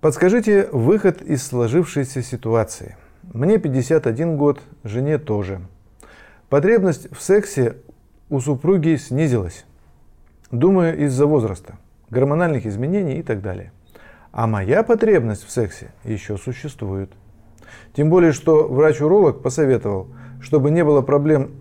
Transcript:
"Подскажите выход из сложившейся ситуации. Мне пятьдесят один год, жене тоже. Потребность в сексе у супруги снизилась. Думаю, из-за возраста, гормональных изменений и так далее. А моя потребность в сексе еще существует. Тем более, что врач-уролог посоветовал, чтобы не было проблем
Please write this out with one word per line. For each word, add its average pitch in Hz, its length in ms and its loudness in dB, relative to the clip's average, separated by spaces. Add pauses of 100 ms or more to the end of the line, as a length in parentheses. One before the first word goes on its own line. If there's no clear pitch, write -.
"Подскажите 196 720 2
выход 170 480 2
из 131 260 -2
сложившейся 131 720 -2
ситуации. 113 760 -4 (340)
Мне 160 280 0
пятьдесят 139 480 0
один 156 280 -2
год, 143 260 0 (220)
жене 135 360 -4
тоже. 101 420 -6 (880)
Потребность 185 680 2
в - 60 -18
сексе 190 560 0 (520)
у 139 120 -2
супруги 156 560 0
снизилась. 123 680 -2 (880)
Думаю, 165 540 2
из-за 139 220 2
возраста, 110 500 -2 (320)
гормональных 143 560 0
изменений 139 540 -4
и 165 40 -10
так 104 180 -4
далее. 95 300 -10 (600)
А 117 140 -2
моя 110 360 0
потребность 202 640 0
в - 40 -20
сексе - 440 -6 (100)
еще 107 320 -8
существует. 98 720 -10 (840)
Тем 151 160 2
более, 170 240 6
что 156 340 2
врач-уролог 151 720 2
посоветовал, 120 680 -2 (320)
чтобы 147 280 0
не 170 140 2
было 147 180 4
проблем 143 600 0